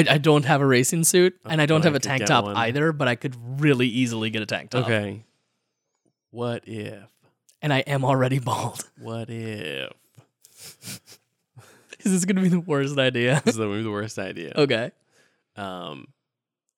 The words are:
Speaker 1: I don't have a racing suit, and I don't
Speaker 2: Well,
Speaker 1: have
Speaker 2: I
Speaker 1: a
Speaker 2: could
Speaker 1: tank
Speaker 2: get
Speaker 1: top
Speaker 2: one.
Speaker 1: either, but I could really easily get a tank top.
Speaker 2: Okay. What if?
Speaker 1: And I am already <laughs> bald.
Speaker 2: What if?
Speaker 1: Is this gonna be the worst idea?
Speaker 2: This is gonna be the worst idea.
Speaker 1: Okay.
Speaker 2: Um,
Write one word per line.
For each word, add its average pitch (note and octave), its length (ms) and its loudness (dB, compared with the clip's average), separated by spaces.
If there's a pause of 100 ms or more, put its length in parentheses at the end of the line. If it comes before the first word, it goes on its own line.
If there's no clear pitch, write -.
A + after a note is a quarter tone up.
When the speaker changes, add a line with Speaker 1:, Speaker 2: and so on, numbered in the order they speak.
Speaker 1:
I C3+ 100 4
don't D3 280 4
have C#3+ 160 4
a C#3 40 2
racing C3 380 2
suit, F3+ 400 4
and D#3 160 -2
I D3 60 4
don't D#3 140 4
Speaker 2:
Well, D#3 120 4
Speaker 1:
have - 0 -
Speaker 2:
I C#3+ 40 -2
Speaker 1:
a C3 40 0
Speaker 2:
could - 80 -4
Speaker 1:
tank C3+ 120 0
Speaker 2:
get G#2 80 0
Speaker 1:
top A#2+ 180 4
Speaker 2:
one. G2+ 100 -4
Speaker 1:
either, B2+ 360 0
but C#3+ 160 -2
I B2 60 2
could B2+ 220 -8 (240)
really C3 280 4
easily A2+ 420 0
get A2 100 -4
a G#2 60 -6
tank G2 240 -6
top. B2 160 0
Speaker 2:
Okay. G#2 360 -2 (1080)
What A#2 360 -4
if? G#2 360 -10 (580)
Speaker 1:
And D3+ 140 0
I C3+ 60 2
am C#3 240 -2
already C3 340 2
<laughs> - 20 0
bald. A2+ 480 -4 (100)
Speaker 2:
What A2+ 300 -10
if? G#2+ 640 -10 (2000)
Speaker 1:
Is G#3 120 0
this F#3 120 0
gonna F#3+ 160 0
be F#3 80 4
the F3 120 4
worst C#3+ 380 -2
idea? B2+ 460 2
Speaker 2:
This D#3+ 100 2
is A2+ 60 -6
gonna G2+ 160 -2
be A2 60 -4
the A2 80 -4
worst G#2 280 -6
idea. F2+ 380 -8
Speaker 1:
Okay. B2+ 340 0 (680)
Speaker 2:
Um, F2+ 520 -12 (680)